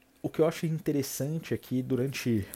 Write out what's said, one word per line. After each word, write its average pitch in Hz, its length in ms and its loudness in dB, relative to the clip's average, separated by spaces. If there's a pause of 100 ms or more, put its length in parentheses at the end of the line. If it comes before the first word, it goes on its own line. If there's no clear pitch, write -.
(200)
o - 80 -6
que - 120 0
eu 156 80 8
acho 165 180 -2
interessante 156 880 -2
é - 20 4
que 127 240 -2
durante 127 640 0 (120)